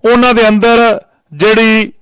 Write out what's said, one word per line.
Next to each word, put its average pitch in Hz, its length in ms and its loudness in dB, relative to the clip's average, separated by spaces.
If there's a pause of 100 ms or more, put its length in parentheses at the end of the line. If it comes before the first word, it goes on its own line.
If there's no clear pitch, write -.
ਉਹਨਾਂ 240 300 0
ਦੇ 220 140 0
ਅੰਦਰ 233 520 0 (320)
ਜਿਹੜੀ 220 680 0